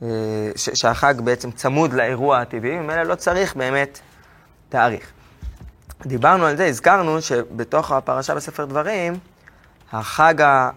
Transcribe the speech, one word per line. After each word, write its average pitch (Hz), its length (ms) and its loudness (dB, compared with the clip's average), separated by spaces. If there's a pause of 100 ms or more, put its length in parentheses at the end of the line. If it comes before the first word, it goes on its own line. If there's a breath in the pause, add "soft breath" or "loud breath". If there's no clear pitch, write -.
אה, 117 60 -8 (480)
ש-, - 180 -6
שהחג 139 460 2
בעצם 123 300 -2
צמוד 139 420 0
לאירוע 127 460 2
הטבעי, 120 400 -4
וממילא 160 240 -4
לא 175 120 -2
צריך 180 420 -2
באמת 139 420 -2 (720 soft breath)
תאריך. 117 440 0 (920 soft breath)
דיברנו 147 400 4
על 147 100 0
זה, 185 100 2
הזכרנו 160 560 2
שבתוך 123 680 -2
הפרשה 135 420 -2
בספר 147 300 -8
דברים, 170 540 -4 (720 soft breath)
החג 151 480 2
ה-, 135 360 4